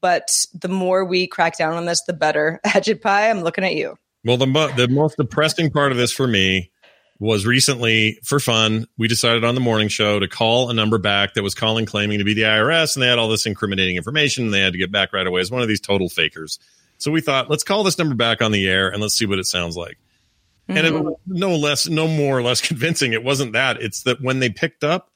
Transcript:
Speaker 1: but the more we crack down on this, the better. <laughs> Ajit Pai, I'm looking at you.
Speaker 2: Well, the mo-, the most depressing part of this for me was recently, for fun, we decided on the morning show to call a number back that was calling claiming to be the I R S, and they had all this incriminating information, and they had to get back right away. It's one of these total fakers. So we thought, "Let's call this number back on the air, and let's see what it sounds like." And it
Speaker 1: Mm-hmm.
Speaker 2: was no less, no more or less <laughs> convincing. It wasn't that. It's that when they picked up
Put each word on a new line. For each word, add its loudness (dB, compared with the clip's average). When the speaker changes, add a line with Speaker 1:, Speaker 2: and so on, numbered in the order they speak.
Speaker 1:
but 0
the -6
more 0
we 0
crack -2
down 0
on -4
this, -2
the -4
better. 0
<laughs> -4
Ajit 0
Pai, 2
I'm 0
looking -2
at 0
you. -6
Speaker 2:
Well, 4
the 2
mo-, 2
the 4
most 2
depressing 0
part 2
of -2
this 2
for -2
me 0
was 0
recently, 2
for 0
fun, 0
we -2
decided 0
on 0
the -2
morning 2
show 0
to 0
call 2
a -4
number 2
back 0
that -2
was -2
calling -2
claiming -2
to 0
be 2
the 2
I 4
R 2
S, 0
and 0
they 4
had 4
all 2
this 0
incriminating -2
information, -2
and -2
they 2
had 2
to -6
get -2
back 0
right -2
away. 0
It's -2
one -2
of 0
these 0
total 0
fakers. -4
So -4
we 2
thought, -2
"Let's -2
call 0
this 0
number 0
back 2
on 2
the 2
air, 2
and -4
let's -2
see 0
what 0
it -4
sounds -4
like." -10
And 0
it 0
Speaker 1:
Mm-hmm. -2
Speaker 2:
was -6
no 0
less, 0
no 0
more 0
or 0
less 0
<laughs> -6
convincing. -2
It -2
wasn't -2
that. 0
It's -6
that -4
when -2
they 2
picked -6
up -2